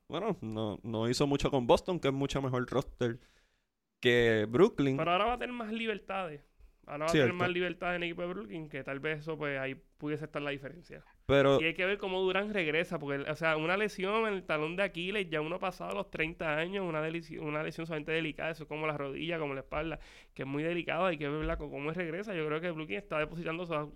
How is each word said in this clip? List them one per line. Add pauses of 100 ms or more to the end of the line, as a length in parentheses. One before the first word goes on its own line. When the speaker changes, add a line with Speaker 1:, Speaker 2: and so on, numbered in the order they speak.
Speaker 1:
Bueno,
no,
no
hizo
mucho
con
Boston,
que
es
mucho
mejor
roster (840)
que
Brooklyn.
Speaker 2:
Pero
ahora
va
a
tener
más
libertades. (440)
Ahora
va
a
Speaker 1:
Cierto.
Speaker 2:
tener
más
libertades
en
el
equipo
de
Brooklyn,
que
tal
vez
eso,
pues,
ahí (220)
pudiese
estar
la
diferencia. (220)
Speaker 1:
Pero
Speaker 2:
Y
hay
que
ver
cómo
Durant
regresa,
porque,
o
sea,
una
lesión
en
el
talón
de
Aquiles,
ya
uno
ha
pasado
los
treinta
años,
una
deli-,
una
lesión
sumamente
delicada,
eso
es
como
la
rodilla,
como
la
espalda, (340)
que
es
muy
delicado,
hay
que
ver,
¿verdad?
Cómo,
cómo
regresa.
Yo
creo
que
Brooklyn
está
depositando
su-,